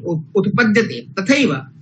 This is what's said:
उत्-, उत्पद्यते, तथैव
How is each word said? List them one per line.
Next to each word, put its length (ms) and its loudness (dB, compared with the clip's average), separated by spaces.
उत्-, 300 -6
उत्पद्यते, 640 2
तथैव 640 -2